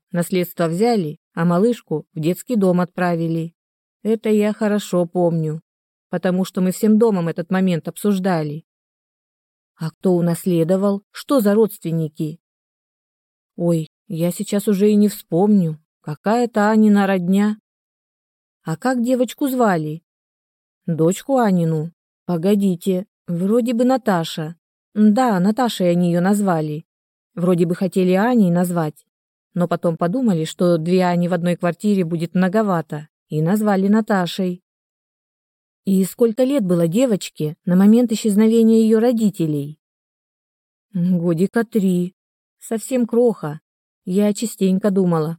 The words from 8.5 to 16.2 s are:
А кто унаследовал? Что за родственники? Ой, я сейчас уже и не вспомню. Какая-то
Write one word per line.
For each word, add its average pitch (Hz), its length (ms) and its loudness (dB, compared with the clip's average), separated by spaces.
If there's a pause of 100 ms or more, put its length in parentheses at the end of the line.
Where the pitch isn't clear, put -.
А 160 160 -8
кто 180 240 0
унаследовал? 175 960 0
Что - 280 -2
за 202 140 2
родственники? 165 840 -2 (1160)
Ой, 170 340 -2 (180)
я 170 240 -4
сейчас 202 360 -4
уже 208 240 2
и 214 40 2
не 208 120 4
вспомню. 185 720 0 (220)
Какая-то 214 680 -2